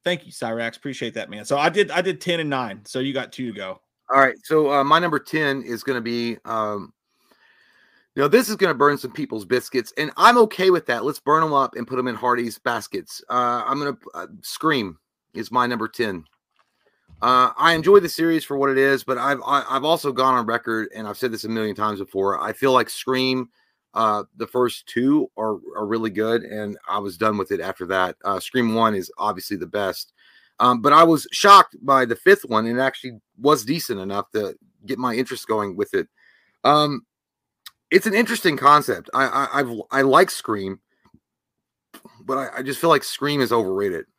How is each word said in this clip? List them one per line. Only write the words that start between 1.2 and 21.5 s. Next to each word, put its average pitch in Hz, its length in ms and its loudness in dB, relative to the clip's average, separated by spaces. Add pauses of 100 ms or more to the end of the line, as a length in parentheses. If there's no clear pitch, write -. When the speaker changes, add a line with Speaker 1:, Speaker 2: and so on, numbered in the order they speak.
Speaker 1:
man. 104 160 -14
So 139 120 -2
I 151 120 2
did, 196 220 0
I 170 100 0
did 180 200 -4
ten 170 180 -4
and 156 100 -4
nine. 117 360 -6
So - 140 -8
you 135 140 -4
got 127 180 -6
two 123 200 -10
to 98 60 -14
go. 95 220 -12 (340)
Speaker 2:
All 135 60 6
right. 131 240 4
So, 151 280 2
uh, 143 120 2
my 151 160 4
number 165 200 0
ten 143 440 -2
is 117 200 -8
gonna 127 180 -4
be, 117 440 -4
um, 107 480 -6 (1200)
you 135 60 0
know, 143 60 2
this 131 220 4
is 214 60 -4
gonna 180 180 2
burn 143 240 2
some 131 140 -10
people's 113 340 -8
biscuits, 120 520 -2
and 151 200 -4
I'm 226 220 6
okay 214 320 4
with 170 160 2
that. 117 180 -2
Let's 143 140 -6
burn 156 240 2
'em 156 100 -2
up 139 220 0
and 117 120 -8
put 127 120 -4
'em 127 80 -2
in 120 80 -6
Hardy's 120 420 -2
baskets. - 720 -8
Uh, 120 360 -2
I'm 135 140 -4
gonna, 143 180 -6 (160)
uh, 90 140 -12 (140)
Scream 120 560 -4 (360)
is 110 180 -10
my 123 160 0
number 113 200 -4
ten. 98 380 -6 (960)
Uh, 127 360 4
I 160 160 4
enjoy 170 260 6
the 170 100 2
series 165 360 0
for 143 120 -6
what 139 120 2
it 135 80 2
is, 135 260 2
but 131 140 -4
I've, 131 260 -2
I, 139 240 0
I've 131 160 -2
also 156 280 0
gone 131 240 2
on 120 100 0
record, 113 500 -4
and 107 120 -12
I've 104 100 -12
said 127 140 -4
this 110 140 -10
a 107 40 -6
million 110 260 -4